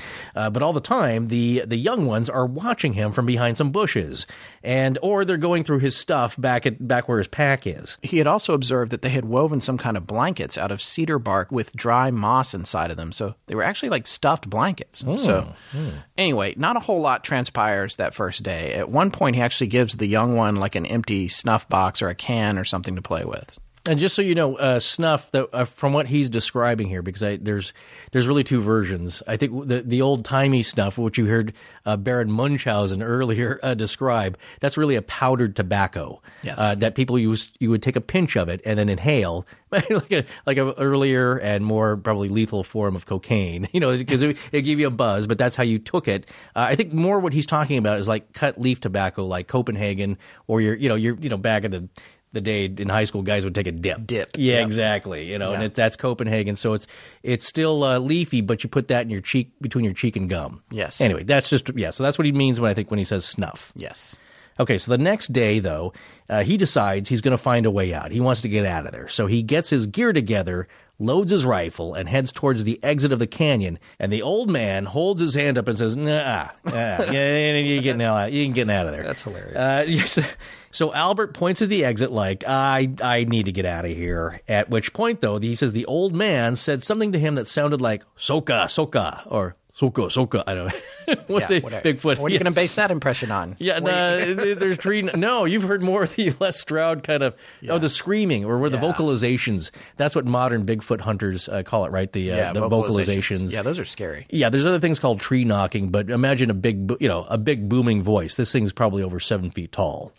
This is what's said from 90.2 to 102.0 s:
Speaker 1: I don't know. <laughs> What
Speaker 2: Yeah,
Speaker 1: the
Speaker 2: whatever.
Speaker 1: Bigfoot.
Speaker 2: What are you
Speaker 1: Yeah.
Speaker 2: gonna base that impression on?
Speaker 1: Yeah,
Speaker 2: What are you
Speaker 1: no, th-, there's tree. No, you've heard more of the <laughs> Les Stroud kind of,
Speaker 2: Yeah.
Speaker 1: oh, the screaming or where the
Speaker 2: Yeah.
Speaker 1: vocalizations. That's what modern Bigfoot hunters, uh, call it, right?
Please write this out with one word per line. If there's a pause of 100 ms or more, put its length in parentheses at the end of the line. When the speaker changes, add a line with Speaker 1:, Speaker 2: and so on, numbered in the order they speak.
Speaker 1:
I
don't
know.
<laughs> (380)
What
Speaker 2:
Yeah,
Speaker 1:
the
Speaker 2:
whatever.
Speaker 1:
Bigfoot.
Speaker 2:
What
are
you
Speaker 1:
Yeah.
Speaker 2:
gonna
base
that
impression
on?
Speaker 1:
Yeah,
Speaker 2:
What
are
you
Speaker 1:
no,
th-,
there's
tree.
No,
you've
heard
more
of
the
<laughs>
Les
Stroud
kind
of, (260)
Speaker 2:
Yeah.
Speaker 1:
oh,
the
screaming
or
where
the
Speaker 2:
Yeah.
Speaker 1:
vocalizations. (260)
That's
what
modern
Bigfoot
hunters,
uh,
call
it,
right?